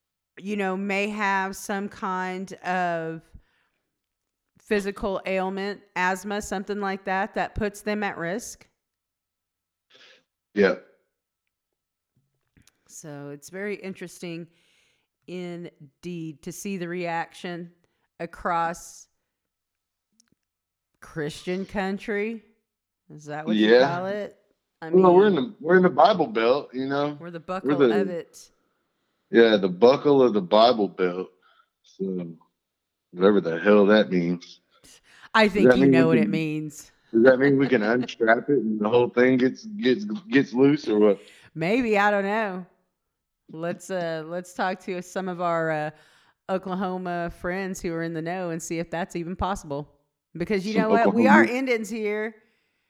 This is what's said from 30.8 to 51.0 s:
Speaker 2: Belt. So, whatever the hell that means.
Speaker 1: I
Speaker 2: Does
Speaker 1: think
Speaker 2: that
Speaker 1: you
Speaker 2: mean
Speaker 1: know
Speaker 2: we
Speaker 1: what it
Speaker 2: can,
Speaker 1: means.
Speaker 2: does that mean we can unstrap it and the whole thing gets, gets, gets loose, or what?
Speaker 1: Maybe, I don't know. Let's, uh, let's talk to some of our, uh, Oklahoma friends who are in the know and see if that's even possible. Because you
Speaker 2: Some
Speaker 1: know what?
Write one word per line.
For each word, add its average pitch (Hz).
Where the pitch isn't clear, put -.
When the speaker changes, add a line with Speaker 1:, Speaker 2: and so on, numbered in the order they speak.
Speaker 2:
Belt. 90
So, 95
whatever 95
the 82
hell 104
that 104
means. 87
Speaker 1:
I 220
Speaker 2:
Does 196
Speaker 1:
think 208
Speaker 2:
that 247
Speaker 1:
you 262
Speaker 2:
mean 277
Speaker 1:
know 254
Speaker 2:
we -
Speaker 1:
what 165
it -
Speaker 2:
can, -
Speaker 1:
means. 156
Speaker 2:
does 113
that 127
mean 139
we 135
can 120
unstrap 117
it 143
and 110
the 104
whole 120
thing 127
gets, 127
gets, 110
gets 135
loose, 139
or 107
what? 104
Speaker 1:
Maybe, 208
I 202
don't 202
know. 196
Let's, 170
uh, 165
let's 175
talk 196
to 180
some 190
of 175
our, 165
uh, 151
Oklahoma 185
friends 185
who 175
are 165
in 165
the 160
know 175
and 165
see 170
if 165
that's 175
even 170
possible. 160
Because 180
you 214
Speaker 2:
Some 220
Speaker 1:
know 220
what? 220